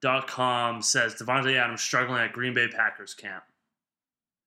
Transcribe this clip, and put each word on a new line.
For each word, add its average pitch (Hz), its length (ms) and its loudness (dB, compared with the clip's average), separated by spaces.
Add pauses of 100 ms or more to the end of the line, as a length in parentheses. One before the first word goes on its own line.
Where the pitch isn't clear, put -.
dot 131 260 2
com 120 540 0
says 113 340 2
Davante 131 400 2
Adams 120 260 0
struggling 127 380 0
at 110 140 0
Green 123 200 -4
Bay 120 140 2
Packers 107 460 -2
camp. 95 300 -14 (1040)